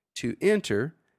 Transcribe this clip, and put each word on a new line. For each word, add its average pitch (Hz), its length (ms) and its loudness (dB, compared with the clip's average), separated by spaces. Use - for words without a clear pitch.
to - 240 -4
enter 160 560 0